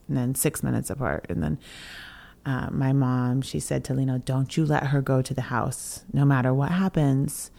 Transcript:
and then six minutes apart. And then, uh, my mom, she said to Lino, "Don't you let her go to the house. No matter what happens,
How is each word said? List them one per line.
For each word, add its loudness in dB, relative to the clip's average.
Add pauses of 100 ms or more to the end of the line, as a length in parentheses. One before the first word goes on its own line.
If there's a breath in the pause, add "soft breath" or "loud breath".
and -2
then 0
six 0
minutes -2
apart. -4
And -2
then, 0 (880 loud breath)
uh, -2
my 2
mom, 2
she -4
said -2
to -4
Lino, 0
"Don't -2
you 4
let 2
her 4
go 2
to -6
the -2
house. -4 (100)
No 4
matter 4
what 2
happens, 2